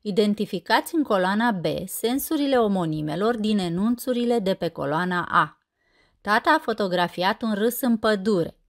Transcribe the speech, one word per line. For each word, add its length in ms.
Identificați 920
în 80
coloana 480
B 140
sensurile 720
omonimelor 800
din 220
enunțurile 800
de 160
pe 140
coloana 640
A. 280
Tata 300
a 80
fotografiat 840
un 120
râs 260
în 180
pădure. 600